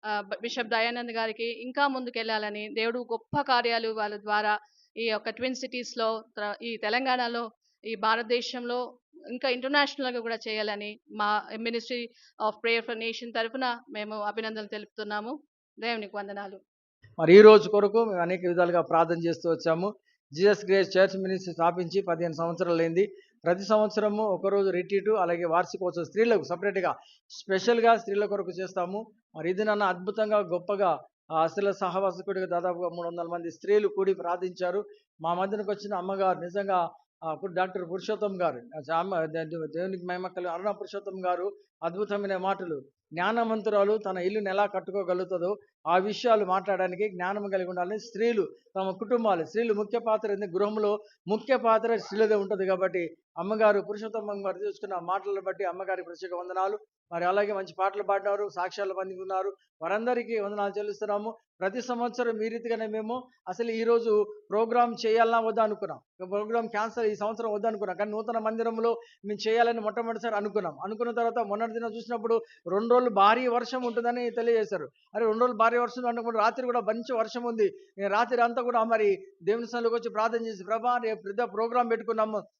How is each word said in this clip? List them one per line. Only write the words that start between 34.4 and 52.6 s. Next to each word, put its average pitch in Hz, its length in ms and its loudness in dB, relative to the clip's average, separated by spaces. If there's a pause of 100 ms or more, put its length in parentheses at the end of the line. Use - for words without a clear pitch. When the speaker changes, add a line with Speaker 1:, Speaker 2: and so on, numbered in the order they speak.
Speaker 2:
మా 165 120 0
మధ్యనకు 196 380 -2
వచ్చిన 208 220 -6
అమ్మగారు 190 460 0
నిజంగా, 180 520 0 (320)
ఆ, 160 100 -4
పు-, 180 140 -8
డాక్టర్ 180 440 -4
పురుషోత్తం 190 500 -4
గారు, 143 500 -4
ఆ, 165 340 0
దే-, 160 200 -4
దే-, 160 220 -6
దేవునికి 175 380 -6
మహిమ 180 220 -4
కలుగు-, 180 240 -6
అరుణ 185 200 -2
పురుషోత్తం 196 540 -8
గారు 180 280 -2 (300)
అద్భుతమైన 196 540 -4
మాటలు, 185 440 -4 (320)
జ్ఞానవంతురాలు 214 840 2
తన 190 200 -4
ఇల్లును 196 320 -2
ఎలా 202 160 2
కట్టుకోగలుగుతుందో 185 920 -2 (300)
ఆ 170 100 6
విషయాలు 214 480 2
మాట్లాడడానికి 185 640 0
జ్ఞానం 196 400 -4
కలిగి 185 200 -2
ఉండాలని, 185 300 -4
స్త్రీలు 214 480 0 (280)
తమ 190 160 -2
కుటుంబాలు, 202 540 0
స్త్రీలు 220 280 0
ముఖ్య 208 260 -2
పాత్ర 220 320 0
ఉంది, 202 160 -4
గృహంలో 208 560 0 (240)
ముఖ్య 220 300 2
పాత్ర 226 400 4
స్త్రీలదే 214 380 2
ఉంటుంది. 196 300 0